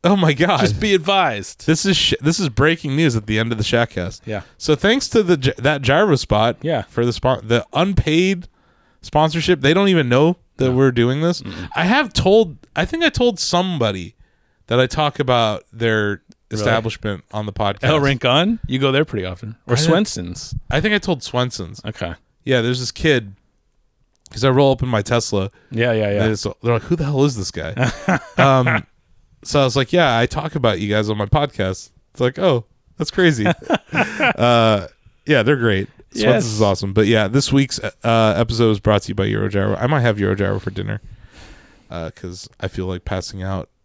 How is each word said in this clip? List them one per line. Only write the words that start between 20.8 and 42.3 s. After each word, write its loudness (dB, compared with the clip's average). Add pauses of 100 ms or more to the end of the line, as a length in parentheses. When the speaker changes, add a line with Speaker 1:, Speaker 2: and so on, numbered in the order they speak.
Speaker 1:
think 0
I 0
told -4
Swenson's. -6
Speaker 2:
Okay. -8 (300)
Speaker 1:
Yeah, 0
there's -2
this -8
kid, -2 (960)
'cause -6
I 4
roll 4
up -2
in -4
my 0
Tesla. -2 (200)
Speaker 2:
Yeah, 0
yeah, 0
yeah. -2
Speaker 1:
They 2
just, -4 (160)
they're 2
like, 0
"Who -2
the -2
hell 0
is 0
this -6
guy?" -8 (600)
Speaker 2:
<laughs> -6
Speaker 1:
Um, 2 (580)
so 0
I 4
was 0
like, -2
"Yeah, 4
I 4
talk -6
about 2
you -4
guys 0
on -2
my -2
podcast." -2 (200)
It's -20
like, 0
"Oh, 2 (320)
that's -6
crazy." 2
Speaker 2:
<laughs> -4
Speaker 1:
Uh, 2 (400)
yeah, 4
they're 4
great. 0 (240)
Swenson's -4
Speaker 2:
Yes. 4
Speaker 1:
is -2
awesome. 2
But 4
yeah, 2
this 0
week's, 0
uh, 0
episode 0
was 0
brought 2
to -10
you -6
by -2
Eurogyro. -2
I -2
might 2
have 2
Eurogyro 0
for -8
dinner, -8 (920)
uh, -10
'cause -14 (100)